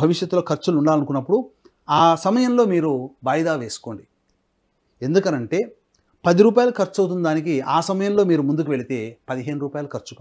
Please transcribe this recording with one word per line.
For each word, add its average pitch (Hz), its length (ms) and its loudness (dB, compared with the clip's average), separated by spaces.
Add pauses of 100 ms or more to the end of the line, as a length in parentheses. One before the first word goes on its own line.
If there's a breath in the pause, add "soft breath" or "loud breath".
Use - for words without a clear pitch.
భవిష్యత్తులో 175 500 0
ఖర్చులు 156 300 -2
ఉండాలనుకున్నప్పుడు 147 580 0 (640)
ఆ - 20 6 (220)
సమయంలో 240 480 2
మీరు 160 200 0 (360)
వాయిదా 160 340 0
వేసుకోండి. 110 420 -14 (1040)
ఎందుకనంటే 160 520 0 (680)
పది 175 180 6
రూపాయలు 240 340 4
ఖర్చు 190 220 -4
అవుతున్న 180 280 -2
దానికి 156 240 -2 (220)
ఆ 165 40 2 (100)
సమయంలో 202 400 2
మీరు 151 220 2
ముందుకు 151 240 -2
వెళితే 123 240 -4 (300)
పదిహేను 135 360 -6
రూపాయలు 143 300 -8
ఖర్చు - 260 -12